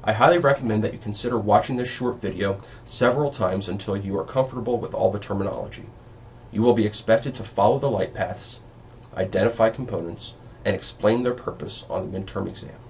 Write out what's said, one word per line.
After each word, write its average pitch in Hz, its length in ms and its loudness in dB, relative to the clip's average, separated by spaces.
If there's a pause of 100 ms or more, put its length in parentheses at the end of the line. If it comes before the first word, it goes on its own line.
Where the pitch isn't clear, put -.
I 107 120 0
highly 151 240 6
recommend 127 460 2
that - 100 -2
you - 40 -14
consider 117 380 -4
watching 104 400 2
this 123 140 -2
short 123 320 -4
video 98 400 -4 (240)
several 135 440 2
times 95 380 -2
until 98 260 -4
you 98 240 -2
are - 60 -2
comfortable 123 540 -2
with - 160 -6
all - 160 4
the 101 80 -4
terminology. - 720 -4 (600)
You 107 120 2
will 120 100 8
be 107 140 6
expected 113 480 2
to 107 100 -10
follow 107 340 4
the 139 120 2
light 95 240 -2
paths, - 460 -6 (540)
identify 95 540 2
components, 98 680 -6 (280)
and 98 100 2
explain 113 500 0
their 120 100 0
purpose - 560 -8
on 95 200 -4
the 95 80 -6
midterm 98 300 -6
exam. - 300 -14 (120)